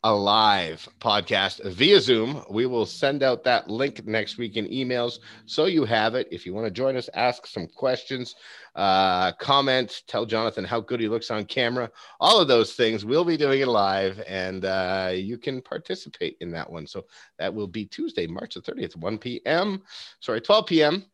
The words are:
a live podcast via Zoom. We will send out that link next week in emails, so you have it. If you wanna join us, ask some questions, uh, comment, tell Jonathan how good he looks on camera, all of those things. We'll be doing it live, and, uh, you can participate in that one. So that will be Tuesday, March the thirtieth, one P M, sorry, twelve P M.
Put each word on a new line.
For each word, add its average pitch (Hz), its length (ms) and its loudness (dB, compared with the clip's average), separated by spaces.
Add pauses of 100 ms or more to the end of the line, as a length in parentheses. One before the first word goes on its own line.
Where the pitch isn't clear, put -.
a 110 100 4
live 101 760 2 (100)
podcast 101 640 0 (100)
via 151 280 6
Zoom. 120 500 2
We 113 160 0
will 120 200 0
send 139 360 -2
out 123 220 2
that 120 260 2
link 120 340 -4
next 107 320 -2
week 113 200 -6
in 104 100 -2
emails, 123 540 -4 (260)
so 156 200 0
you 160 180 4
have 113 320 2
it. 127 160 -2
If 87 120 -14
you 90 80 -8
wanna 107 200 -4
join 131 240 -2
us, 123 180 -6
ask 120 320 0
some 85 220 -8
questions, 127 640 -4 (400)
uh, 95 600 4
comment, 135 760 0
tell 117 180 -4
Jonathan 110 380 -2
how 117 160 -2
good 120 180 -6
he 110 100 -2
looks 113 220 -4
on 107 140 -4
camera, 123 440 -2 (300)
all 208 220 8
of 156 80 4
those 117 240 6
things. 110 320 0
We'll 143 200 2
be 170 120 0
doing 139 240 2
it 135 80 2
live, 98 580 2
and, 92 380 -4
uh, 95 500 -2
you 98 240 -6
can 131 240 -8
participate - 760 -8
in 87 100 -8
that 82 180 -8
one. 80 200 -12
So - 180 -12 (320)
that 92 160 -4
will 104 140 -6
be 101 180 -8
Tuesday, 175 400 -6
March - 280 -10
the - 80 -14
thirtieth, - 340 -8
one 98 220 -6
P 123 280 -10
M, 190 360 0 (360)
sorry, 117 220 -4
twelve 214 260 4
P 160 160 4
M. 165 320 2